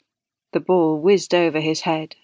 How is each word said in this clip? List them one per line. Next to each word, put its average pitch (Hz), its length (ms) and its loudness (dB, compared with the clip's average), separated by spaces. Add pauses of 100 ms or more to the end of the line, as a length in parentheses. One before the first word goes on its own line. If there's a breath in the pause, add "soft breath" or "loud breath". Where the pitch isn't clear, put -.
(520)
The 165 80 -2
ball 160 380 0
whizzed 180 360 0
over 165 260 0
his 156 220 -4
head, 156 420 -4